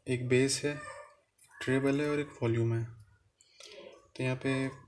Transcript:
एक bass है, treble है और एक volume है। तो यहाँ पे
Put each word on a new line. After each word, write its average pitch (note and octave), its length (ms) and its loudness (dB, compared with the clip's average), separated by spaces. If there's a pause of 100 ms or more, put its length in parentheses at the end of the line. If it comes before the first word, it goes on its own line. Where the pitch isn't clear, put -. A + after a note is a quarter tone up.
(100)
एक B2 180 0
bass C3 360 4
है, D3 160 -2 (840)
treble C3+ 380 2
है D3 100 0
और D3 100 0
एक D3 80 -4 (140)
volume A#2 320 2
है। A2+ 100 0 (1300)
तो C3 60 -4
यहाँ B2+ 140 0
पे C3+ 340 -2 (180)